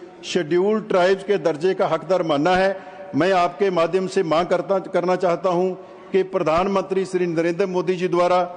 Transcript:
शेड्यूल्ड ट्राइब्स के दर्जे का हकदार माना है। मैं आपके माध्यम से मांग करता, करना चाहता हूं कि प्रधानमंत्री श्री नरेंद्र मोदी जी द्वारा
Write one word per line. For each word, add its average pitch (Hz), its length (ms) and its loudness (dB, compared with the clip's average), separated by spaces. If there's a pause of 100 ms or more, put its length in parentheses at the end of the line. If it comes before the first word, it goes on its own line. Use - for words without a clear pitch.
(240)
शेड्यूल्ड 185 640 0
ट्राइब्स 190 360 2
के 202 140 0
दर्जे 160 360 0
का 190 140 0
हकदार 160 360 0
माना 160 320 2
है। 190 220 2 (380)
मैं 165 160 2
आपके 185 380 2
माध्यम 175 380 0
से 190 160 0
मांग 165 240 2
करता, 175 320 0
करना 180 360 0
चाहता 180 340 0
हूं 180 220 0 (400)
कि 190 120 2
प्रधानमंत्री 190 840 0
श्री 180 200 -2
नरेंद्र 170 400 0
मोदी 180 300 -2
जी 180 120 -2
द्वारा 175 360 2 (140)